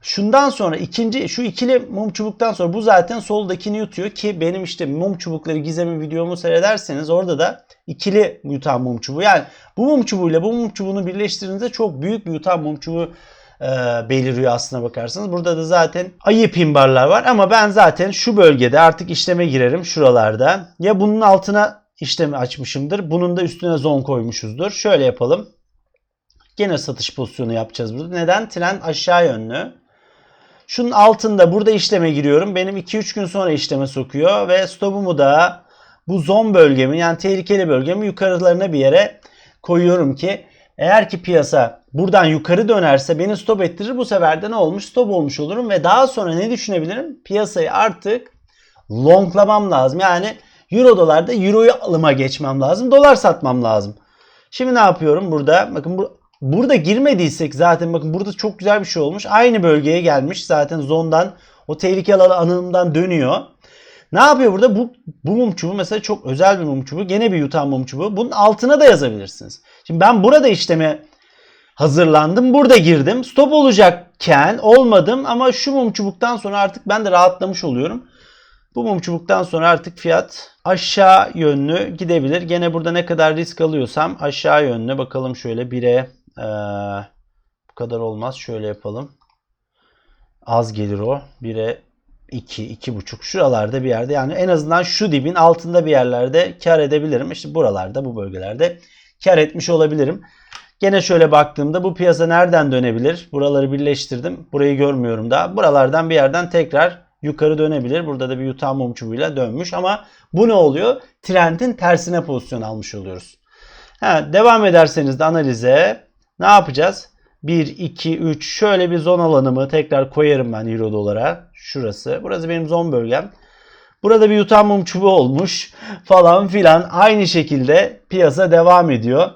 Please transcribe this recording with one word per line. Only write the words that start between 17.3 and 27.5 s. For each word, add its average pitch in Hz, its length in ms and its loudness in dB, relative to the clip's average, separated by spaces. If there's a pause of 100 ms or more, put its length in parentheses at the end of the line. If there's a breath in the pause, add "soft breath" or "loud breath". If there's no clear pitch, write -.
ben 220 180 4
zaten 190 420 4
şu 214 260 -2
bölgede 143 420 4
artık 165 300 4
işleme 175 360 -2
girerim 135 400 0
şuralarda. 131 840 2 (100)
Ya 190 200 0
bunun 208 220 0
altına 208 640 0 (160)
işlemi 147 380 -4
açmışımdır. 139 720 -8
Bunun 175 260 -2
da 185 60 -2
üstüne 170 340 -4
zon 139 240 -2
koymuşuzdur. 120 680 -6
Şöyle 185 340 0
yapalım. 127 440 -2 (1040)
Gene 190 220 -4
satış - 380 -10
pozisyonu 117 380 -8